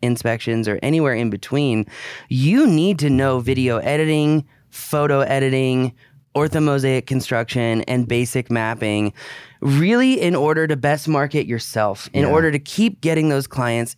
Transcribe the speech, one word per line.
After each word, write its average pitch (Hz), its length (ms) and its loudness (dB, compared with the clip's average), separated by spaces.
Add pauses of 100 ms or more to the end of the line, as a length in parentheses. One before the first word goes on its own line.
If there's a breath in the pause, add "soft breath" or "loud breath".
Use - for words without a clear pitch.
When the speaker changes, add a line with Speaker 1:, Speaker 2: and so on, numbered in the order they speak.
Speaker 1:
inspections 117 640 -2
or 104 160 -2
anywhere 147 320 0
in 113 160 -2
between, 113 560 -2 (420 loud breath)
you 170 380 2
need 175 320 2
to 147 100 0
know 131 300 2
video 127 400 0
editing, 151 640 2 (240 soft breath)
photo 147 520 0
editing, 131 680 0 (440 soft breath)
orthomosaic 143 720 0
construction, 117 760 -2
and 123 260 -2
basic 120 420 -2
mapping, 110 640 -2 (480 loud breath)
really 220 580 2
in 175 140 0
order 156 320 2
to 151 100 0
best 143 320 0
market 147 380 0
yourself, 110 640 -4
in 139 120 0
Speaker 2:
Yeah. 143 80 2
Speaker 1:
order 160 200 4
to 147 60 0
keep 202 440 -2
getting 160 280 2
those 139 160 0
clients 117 520 -4